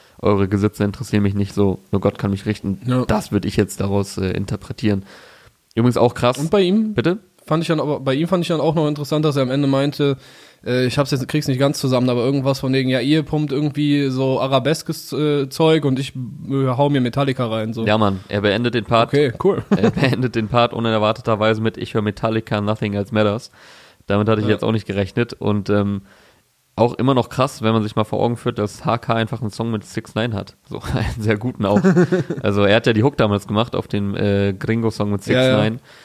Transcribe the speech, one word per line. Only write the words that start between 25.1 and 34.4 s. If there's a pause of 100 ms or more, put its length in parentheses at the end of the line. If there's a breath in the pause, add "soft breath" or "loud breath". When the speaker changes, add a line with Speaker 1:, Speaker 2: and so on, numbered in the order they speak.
Speaker 1:
und,
ähm, (720 soft breath)
auch
immer
noch
krass,
wenn
man
sich
mal
vor
Augen
führt,
dass
H
K
einfach
einen
Song
mit
Six
Nine
hat. (140)
So,
<laughs>
einen
sehr
guten
auch. (300)
Speaker 2:
<laughs>
Speaker 1:
Also
er
hat
ja
die
Hook
damals
gemacht
auf
dem,
äh,